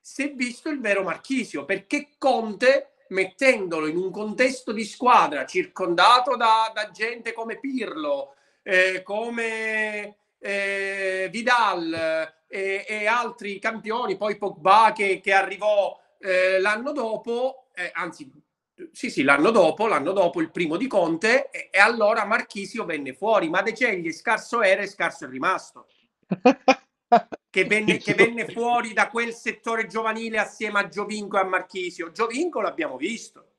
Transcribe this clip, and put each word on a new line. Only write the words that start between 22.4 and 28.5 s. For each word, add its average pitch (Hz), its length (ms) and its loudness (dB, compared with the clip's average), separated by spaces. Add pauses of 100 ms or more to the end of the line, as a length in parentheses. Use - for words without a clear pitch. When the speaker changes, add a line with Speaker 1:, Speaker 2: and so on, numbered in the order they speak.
Speaker 1:
venne 147 280 -6
fuori, 190 380 0
ma 180 120 2
De 220 120 -2
Ceglie 190 380 -2
scarso - 500 -2
era 196 200 4
e 196 40 -6
scarso 170 400 -6
è - 20 -14
rimasto. 131 580 -4 (420)
Speaker 2:
<laughs> - 580 2 (640)
Speaker 1:
Che 185 140 2
venne, 214 320 0
che 208 160 -4
venne 233 300 4
Speaker 2:
Infatti. - 100 -8